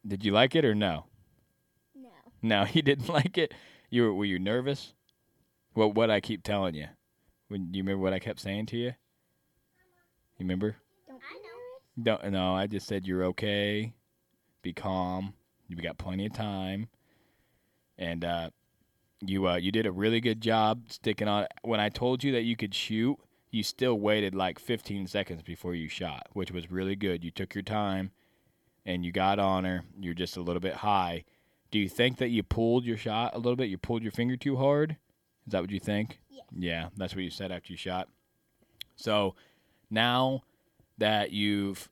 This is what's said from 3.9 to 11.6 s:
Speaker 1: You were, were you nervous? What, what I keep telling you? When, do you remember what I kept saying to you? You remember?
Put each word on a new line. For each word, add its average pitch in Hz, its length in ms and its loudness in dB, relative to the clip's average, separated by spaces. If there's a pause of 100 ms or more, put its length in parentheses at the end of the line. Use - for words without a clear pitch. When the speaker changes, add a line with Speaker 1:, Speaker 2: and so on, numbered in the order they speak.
Speaker 1:
You 120 120 4
were, 107 120 4
were 101 100 2
you 95 140 2
nervous? 127 540 0 (800)
What, 107 220 4
what 113 160 4
I 101 100 4
keep 98 220 -6
telling 98 320 0
you? 76 140 -8 (600)
When, 92 240 -6
do 95 60 -2
you 95 40 -2
remember 98 200 0
what 95 100 2
I 92 60 -2
kept - 220 -8
saying 104 260 -4
to 120 100 -8
you? 120 180 -4 (1400)
You 95 80 -6
remember? 95 300 0 (1200)